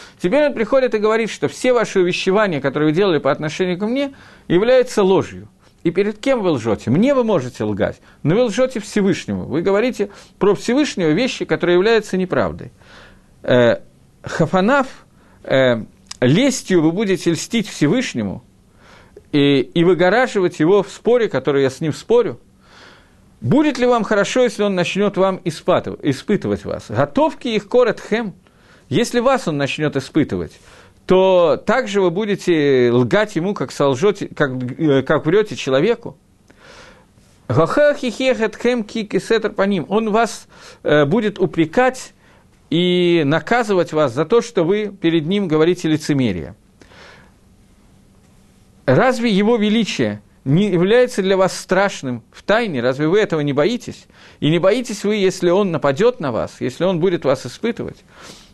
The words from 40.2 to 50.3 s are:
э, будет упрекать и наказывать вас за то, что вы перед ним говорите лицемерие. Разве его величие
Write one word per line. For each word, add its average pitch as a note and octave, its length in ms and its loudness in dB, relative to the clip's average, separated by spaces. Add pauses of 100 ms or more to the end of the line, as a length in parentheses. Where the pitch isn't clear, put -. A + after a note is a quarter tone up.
э, D3 220 4
будет G#3 340 0
упрекать G#3 720 0 (560)
и F3 560 2
наказывать F#3+ 640 0
вас D3+ 220 0
за D3 100 -2
то, A3+ 180 2
что G3+ 220 -2
вы G#3 260 -2
перед E3 360 0
ним G3 240 -2
говорите D#3+ 400 2
лицемерие. B2 640 -2 (2250)
Разве A3+ 440 2
его G#3 280 2
величие G3+ 640 -2 (240)